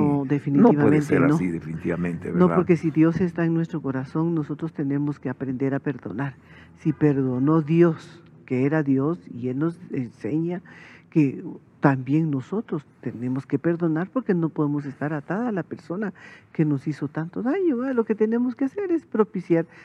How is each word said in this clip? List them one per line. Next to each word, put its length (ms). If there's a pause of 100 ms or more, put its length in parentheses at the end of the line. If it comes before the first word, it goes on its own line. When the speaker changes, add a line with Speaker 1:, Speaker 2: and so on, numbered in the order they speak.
(200)
Speaker 1:
No 40
puede 60
Speaker 2:
definitivamente 760
Speaker 1:
ser 160
Speaker 2:
no. 140
Speaker 1:
así, 120
definitivamente, 840
Speaker 2:
No, 160
Speaker 1:
¿verdad? 80
Speaker 2:
porque 200
si 140
Dios 320
está 240
en 80
nuestro 280
corazón, 520
nosotros 400
tenemos 460
que 100
aprender 460
a 40
perdonar. 540 (460)
Si 120
perdonó 720
Dios, 600 (240)
que 180
era 160
Dios, 380 (120)
y 180
Él 100
nos 200 (120)
enseña 720 (480)
que 320 (380)
también 480
nosotros 560 (140)
tenemos 460
que 120
perdonar, 540
porque 220
no 160
podemos 360
estar 280
atada 340
a 60
la 100
persona 500 (380)
que 140
nos 220
hizo 200
tanto 340
daño, 360
¿verdad? 180
Lo 80
que 120
tenemos 400
que 100
hacer 260
es 140
propiciar, 600 (200)